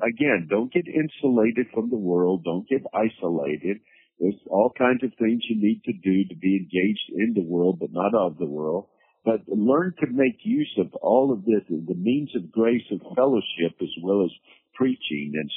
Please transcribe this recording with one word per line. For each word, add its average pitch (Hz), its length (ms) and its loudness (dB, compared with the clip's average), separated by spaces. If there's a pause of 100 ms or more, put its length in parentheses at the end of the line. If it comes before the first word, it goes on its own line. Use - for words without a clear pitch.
again, 117 420 0
don't 110 240 0
get 175 160 -2
insulated 123 880 2
from 113 160 -2
the 123 80 -2
world. 90 460 2
Don't 87 260 -4
get 131 140 0 (100)
isolated. 87 840 -2 (400)
There's 98 280 0
all 104 300 2
kinds 123 260 2
of 117 140 -2
things 117 320 2
you 110 100 0
need 107 260 2
to 120 80 -2
do 95 360 2
to 90 60 -14
be 95 220 0
engaged 92 580 -2
in 113 180 0
the 90 160 0
world, 87 300 2
but - 120 -6
not 98 220 0
of 90 240 2
the 85 80 -4
world. 78 400 -4 (400)
But 113 220 0
learn 131 520 0
to 151 120 -2
make 127 320 2
use - 340 -2
of 87 240 0
all 131 320 4
of 98 120 -6
this, 107 220 2
the 82 280 -4
means 123 400 0
of 87 160 -8
grace 113 400 0
of 95 100 -6 (140)
fellowship, 110 680 0
as 78 80 -4 (140)
well 98 200 2
as 82 80 -2 (440)
preaching 76 600 -2
and 71 220 -4